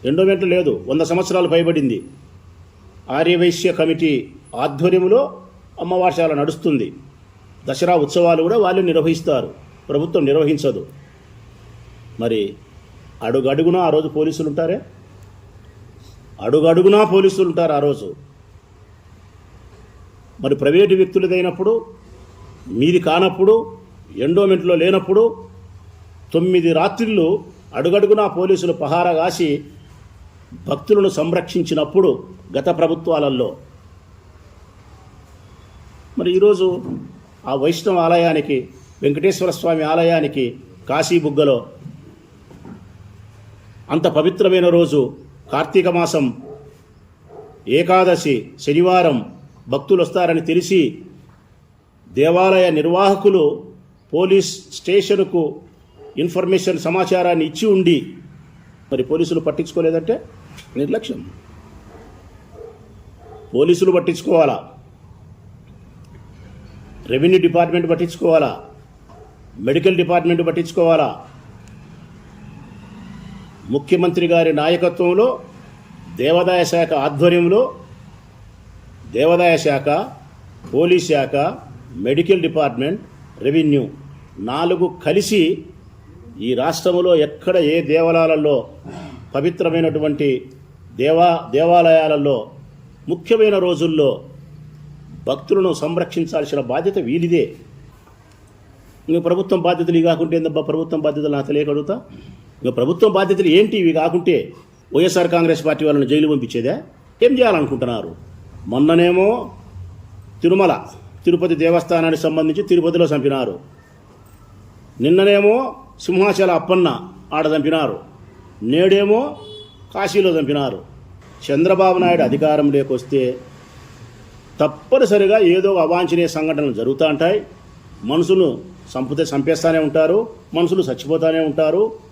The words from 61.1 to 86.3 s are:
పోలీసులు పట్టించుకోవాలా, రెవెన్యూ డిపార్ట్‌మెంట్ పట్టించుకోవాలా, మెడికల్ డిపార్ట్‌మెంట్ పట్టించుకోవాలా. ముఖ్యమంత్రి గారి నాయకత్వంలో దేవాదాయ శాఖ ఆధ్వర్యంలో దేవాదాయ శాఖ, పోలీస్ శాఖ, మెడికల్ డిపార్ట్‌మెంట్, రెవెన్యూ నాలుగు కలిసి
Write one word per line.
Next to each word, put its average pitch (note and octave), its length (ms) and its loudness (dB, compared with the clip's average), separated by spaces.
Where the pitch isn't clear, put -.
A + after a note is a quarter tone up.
పోలీసులు E3+ 400 2
పట్టించుకోవాలా, D#3+ 680 0
రెవెన్యూ E3+ 280 4
డిపార్ట్‌మెంట్ E3+ 500 0
పట్టించుకోవాలా, E3 640 0
మెడికల్ E3 420 0
డిపార్ట్‌మెంట్ E3+ 460 0
పట్టించుకోవాలా. E3 640 0
ముఖ్యమంత్రి E3+ 540 0
గారి E3 260 2
నాయకత్వంలో F3 760 0
దేవాదాయ F3 480 2
శాఖ E3+ 240 -2
ఆధ్వర్యంలో F3 560 2
దేవాదాయ E3+ 460 2
శాఖ, C#3+ 300 -2
పోలీస్ F3 360 2
శాఖ, C#3 260 0
మెడికల్ E3+ 400 0
డిపార్ట్‌మెంట్, C#3+ 540 -2
రెవెన్యూ C#3+ 380 2
నాలుగు E3+ 340 -2
కలిసి G3 360 0